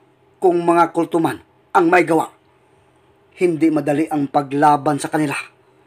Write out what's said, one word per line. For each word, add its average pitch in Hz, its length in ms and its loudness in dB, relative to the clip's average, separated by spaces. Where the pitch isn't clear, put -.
Kung 175 240 2
mga 170 280 2
kulto 165 280 -2
man 135 200 -4
ang 175 160 4
may 175 160 4
gawa, 156 240 0
hindi 160 320 0
madali 151 400 -2
ang 147 200 -4
paglaban 143 680 0
sa 151 160 -10
kanila. 151 240 -2